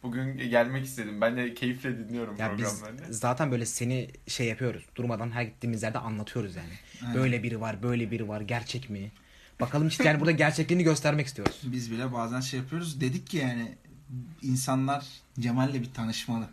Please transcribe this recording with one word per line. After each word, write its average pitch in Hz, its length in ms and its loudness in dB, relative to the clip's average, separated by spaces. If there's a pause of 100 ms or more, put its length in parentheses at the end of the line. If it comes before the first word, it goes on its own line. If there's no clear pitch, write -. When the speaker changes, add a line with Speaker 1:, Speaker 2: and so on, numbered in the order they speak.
Speaker 1:
Bugün 131 360 -4 (120)
gelmek 123 340 4
istedim. 107 360 -6
Ben 117 160 4
de 120 180 -2
keyifle 123 440 -2
dinliyorum 113 400 -6
Speaker 2:
Ya 107 200 0
biz 107 60 0 (160)
Speaker 1:
programlarını. 113 340 -10
Speaker 2:
zaten 127 360 2
böyle 117 160 0
seni 123 440 -2 (160)
şey - 200 -2
yapıyoruz. 110 380 -2 (120)
Durmadan 117 340 -2
her 120 120 -2
gittiğimiz 113 400 -2
yerde 113 160 -2
anlatıyoruz 107 580 -4
yani. 87 160 -10 (300)
Speaker 3:
Aynen. 120 120 -4
Speaker 2:
Böyle 127 280 4
biri 113 180 -4
var, 107 220 -4
böyle 117 280 0
biri 110 180 -2
var. 104 120 -4
Gerçek 117 500 -4
mi? 101 200 -6 (500)
Bakalım 147 280 4
işte - 160 2
yani 151 160 8
burada 160 120 6
gerçekliğini 160 520 4
göstermek 147 420 4
istiyoruz. - 380 -2
Speaker 3:
Biz 123 260 -4
bile 120 220 -2
bazen 117 280 0
şey 131 200 -2
yapıyoruz. 156 400 -4
Dedik 127 260 0
ki - 100 -4
yani 120 380 0 (680)
insanlar 135 640 2 (340)
Cemal'le 127 340 4
bir 117 200 -2
tanışmalı. 113 580 -2